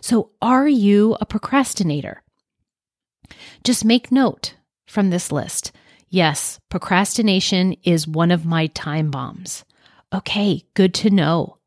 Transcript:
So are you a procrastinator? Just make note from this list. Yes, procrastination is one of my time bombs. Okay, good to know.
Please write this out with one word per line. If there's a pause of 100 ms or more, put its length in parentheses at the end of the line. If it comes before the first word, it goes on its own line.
So (100)
are
you
a
procrastinator? (1400)
Just
make
note (300)
from
this
list. (380)
Yes, (100)
procrastination
is
one
of
my
time
bombs. (480)
Okay, (120)
good
to
know.